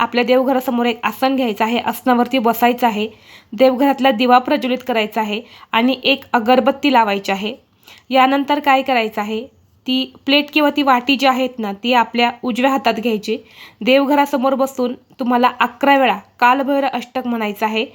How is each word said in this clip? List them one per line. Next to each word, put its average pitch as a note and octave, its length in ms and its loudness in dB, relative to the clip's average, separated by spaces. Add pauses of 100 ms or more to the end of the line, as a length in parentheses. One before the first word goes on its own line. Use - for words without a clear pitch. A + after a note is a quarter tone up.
आपल्या A#3+ 240 0
देवघरासमोर B3+ 640 0
एक A#3 160 -4
आसन C4 340 -2
घ्यायचं A#3+ 280 -2
आहे, A#3 140 -2
आसनावरती A#3+ 600 0
बसायचं A#3+ 480 2
आहे, G#3+ 220 -4 (440)
देवघरातला C4 580 2
दिवा B3 280 4
प्रज्वलित B3+ 400 -2 (100)
करायचा A3 320 -2
आहे G#3+ 220 -6 (300)
आणि B3+ 320 0
एक C4+ 280 0
अगरबत्ती B3+ 600 2
लावायची G3+ 400 0
आहे. G#3 220 -6 (560)
यानंतर C4+ 480 2
काय C4+ 240 2
करायचं A3+ 380 -2
आहे, A3 260 -6 (400)
ती C4 260 -4 (140)
प्लेट C#4+ 260 2
किंवा D4 180 2
ती D4 120 -2
वाटी B3+ 340 2
जी C4 100 0
आहेत B3+ 220 0 (100)
ना, G#3 140 -6
ती A#3 200 -4
आपल्या A#3+ 400 0 (100)
उजव्या B3 280 0
हातात - 240 0
घ्यायची. A3 440 -4 (420)
देवघरासमोर C#4 760 2
बसून B3+ 400 -4 (260)
तुम्हाला B3 300 2 (100)
अकरा C4+ 360 2
वेळा A#3 220 2 (220)
कालभैरव C#4 520 2
अष्टक B3 340 -8
म्हणायचं A3+ 400 -4
आहे. A3 180 -4 (100)